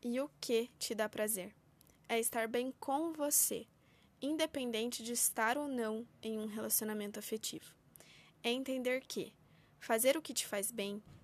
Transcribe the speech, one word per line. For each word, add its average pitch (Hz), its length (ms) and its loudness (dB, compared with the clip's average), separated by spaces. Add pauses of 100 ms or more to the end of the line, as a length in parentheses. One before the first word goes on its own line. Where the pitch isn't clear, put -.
e 240 200 -2
o 294 100 -4 (100)
que 240 380 2
te - 160 -4
dá 214 140 0
prazer. 214 440 -2 (560)
É 226 120 4
estar 226 260 0
bem 247 320 0
com 311 340 0
você, 294 540 2 (560)
independente 254 800 0
de 233 100 -4
estar 240 460 2
ou 294 80 -2
não 233 400 -2 (160)
em 220 160 -4
um 214 80 -4
relacionamento 214 720 -2
afetivo. - 560 -8 (680)
É 233 80 2
entender 254 480 0
que - 340 -6 (460)
fazer 247 360 4
o 311 60 -2
que - 100 -8
te - 140 0
faz 202 240 -2
bem, 208 320 -4 (220)